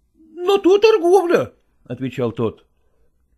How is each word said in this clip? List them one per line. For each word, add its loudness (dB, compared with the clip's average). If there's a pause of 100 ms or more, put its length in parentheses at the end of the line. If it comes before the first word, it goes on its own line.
(340)
На -2
то 2
торговля, — 2 (300)
отвечал -6
тот. — -8 (720)